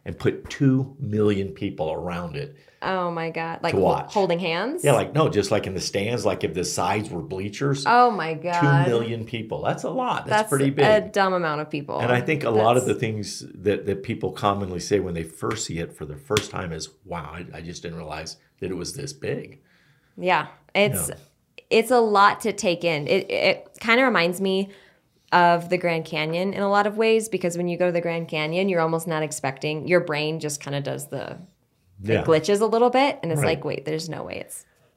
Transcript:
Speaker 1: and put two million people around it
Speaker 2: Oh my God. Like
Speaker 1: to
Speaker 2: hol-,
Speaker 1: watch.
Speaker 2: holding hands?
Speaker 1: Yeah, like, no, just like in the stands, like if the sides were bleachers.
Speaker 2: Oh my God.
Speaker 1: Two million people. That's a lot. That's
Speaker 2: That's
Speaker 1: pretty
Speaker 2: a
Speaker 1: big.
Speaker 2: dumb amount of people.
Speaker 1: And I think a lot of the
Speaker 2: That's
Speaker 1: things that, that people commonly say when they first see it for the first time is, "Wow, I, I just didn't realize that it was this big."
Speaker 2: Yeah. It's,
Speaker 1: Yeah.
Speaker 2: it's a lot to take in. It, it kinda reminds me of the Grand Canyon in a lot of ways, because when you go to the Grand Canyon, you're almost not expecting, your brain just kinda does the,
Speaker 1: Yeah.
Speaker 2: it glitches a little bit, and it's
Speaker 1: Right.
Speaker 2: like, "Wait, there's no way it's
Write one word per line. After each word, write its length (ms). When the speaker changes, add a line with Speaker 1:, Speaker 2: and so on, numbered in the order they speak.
Speaker 1:
and 120
put 320
two 520
million 480
people 420
around 460
it 180
Speaker 2:
Oh 300
my 180
God. 320
Like 120
Speaker 1:
to 60
Speaker 2:
hol-, 80
Speaker 1:
watch. 260
Speaker 2:
holding 260
hands? 460
Speaker 1:
Yeah, 80
like, 200
no, 140
just 240
like 160
in 60
the 80
stands, 440
like 200
if 80
the 100
sides 460
were 120
bleachers. 640
Speaker 2:
Oh 240
my 260
God. 500
Speaker 1:
Two 40
million 360
people. 380
That's 200
a 60
lot. 380
That's 160
Speaker 2:
That's 60
Speaker 1:
pretty 200
Speaker 2:
a 320
Speaker 1:
big. 100
Speaker 2:
dumb 220
amount 260
of 100
people. 300
Speaker 1:
And 100
I 120
think 240
a 40
lot 280
of 80
the 80
Speaker 2:
That's 80
Speaker 1:
things 520
that, 320
that 160
people 300
commonly 480
say 220
when 120
they 100
first 420
see 140
it 120
for 140
the 100
first 360
time 200
is, 160
"Wow, 300
I, 120
I 40
just 220
didn't 140
realize 400
that 100
it 60
was 180
this 160
big." 480
Speaker 2:
Yeah. 320
It's, 340
Speaker 1:
Yeah. 60
Speaker 2:
it's 200
a 80
lot 420
to 120
take 300
in. 240
It, 240
it 360
kinda 240
reminds 360
me 300
of 380
the 100
Grand 260
Canyon 480
in 80
a 80
lot 160
of 100
ways, 320
because 300
when 100
you 100
go 100
to 40
the 100
Grand 260
Canyon, 420
you're 120
almost 260
not 160
expecting, 640
your 120
brain 400
just 220
kinda 200
does 280
the, 280
Speaker 1:
Yeah. 200
Speaker 2:
it 40
glitches 360
a 40
little 240
bit, 320
and 100
it's 100
Speaker 1:
Right. 160
Speaker 2:
like, 80
"Wait, 200
there's 240
no 140
way 140
it's 280